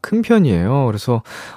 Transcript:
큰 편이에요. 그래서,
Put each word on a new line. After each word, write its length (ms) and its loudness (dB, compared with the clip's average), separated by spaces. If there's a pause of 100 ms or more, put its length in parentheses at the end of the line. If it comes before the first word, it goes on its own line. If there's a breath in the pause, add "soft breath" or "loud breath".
큰 220 -2
편이에요. 640 2
그래서, 340 -2 (360 loud breath)